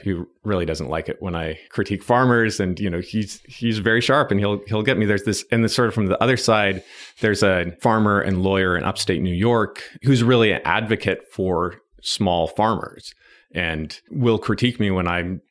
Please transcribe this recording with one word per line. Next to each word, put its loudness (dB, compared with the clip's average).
who -4
really -2
doesn't -6
like -4
it -6
when -6
I -6
critique -4
farmers. 2
And, -2
you -4
know, -4
he's, -6
he's -4
very 2
sharp 2
and 2
he'll, 0
he'll -2
get 2
me. 2
There's 0
this, -2
and 2
this 0
sort 2
of -8
from 0
the 0
other 2
side, 0
there's 2
a 2
farmer 2
and 0
lawyer 2
in -4
upstate -2
New -2
York 0
who's 4
really 4
an -2
advocate 0
for -2
small 0
farmers -4
and -6
will 2
critique -2
me 0
when 0
I'm -4